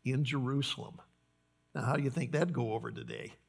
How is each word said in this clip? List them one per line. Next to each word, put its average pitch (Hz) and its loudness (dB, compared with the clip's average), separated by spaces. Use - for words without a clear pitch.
in 131 2
Jerusalem. 139 -2
Now, 143 -2
how 131 4
do 143 2
you 139 2
think 127 -2
that'd 160 2
go 117 2
over 113 -2
today? 113 -8